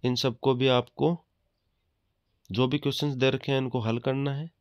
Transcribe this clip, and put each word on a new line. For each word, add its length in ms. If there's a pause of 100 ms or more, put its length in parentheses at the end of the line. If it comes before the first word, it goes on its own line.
इन 120
सबको 380
भी 160
आपको 460 (1300)
जो 180
भी 100
क्वेश्चंस 360
दे 160
रखे 220
हैं 60
इनको 220
हल 200
करना 320
है 180 (100)